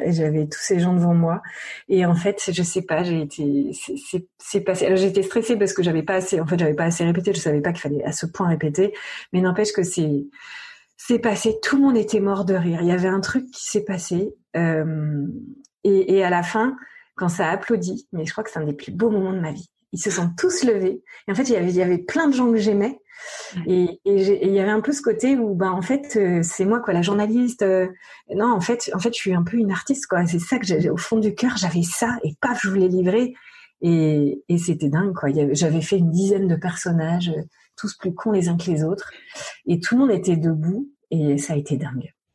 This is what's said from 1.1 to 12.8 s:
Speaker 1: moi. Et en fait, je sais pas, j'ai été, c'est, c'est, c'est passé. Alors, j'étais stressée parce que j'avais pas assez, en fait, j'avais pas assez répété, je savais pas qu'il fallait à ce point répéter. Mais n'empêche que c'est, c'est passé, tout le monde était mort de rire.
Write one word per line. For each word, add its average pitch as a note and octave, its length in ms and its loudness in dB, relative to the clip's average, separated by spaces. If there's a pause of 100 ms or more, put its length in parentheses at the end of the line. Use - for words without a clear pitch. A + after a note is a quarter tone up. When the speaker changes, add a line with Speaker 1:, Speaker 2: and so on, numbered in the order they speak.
Speaker 1:
moi. E3+ 280 2 (460)
Et F#3 180 4
en F3 100 4
fait, G3 360 -2
je F3 120 0
sais F#3 180 -2
pas, F3 220 0
j'ai E3+ 180 0
été, C#3+ 500 -2
c'est, - 240 -10
c'est, - 320 -8 (100)
c'est - 240 -4
passé. F#3+ 260 -2
Alors, F#3+ 100 4
j'étais F#3+ 260 2
stressée A3+ 320 0
parce G3+ 160 2
que F#3+ 120 0
j'avais D#3+ 200 2
pas F#3+ 120 -2
assez, F#3 260 0
en E3 40 -2
fait, F3 140 0
j'avais D#3 140 2
pas E3 120 0
assez E3+ 200 0
répété, F3 280 2
je E3+ 60 -2
savais D3+ 220 0
pas E3 100 0
qu'il E3+ 100 -8
fallait C#3+ 220 -2
à - 80 -4
ce - 140 -6
point F3 240 -2
répéter. E3 440 0 (380)
Mais F3+ 80 0
n'empêche F#3 320 0
que F#3+ 120 0
c'est, D3+ 420 0 (720)
c'est A#3+ 220 0
passé, A3 420 0
tout - 160 0
le C#4 60 6
monde C4+ 140 4
était G#3+ 220 0
mort G3 240 0
de F#3 120 2
rire. E3+ 260 0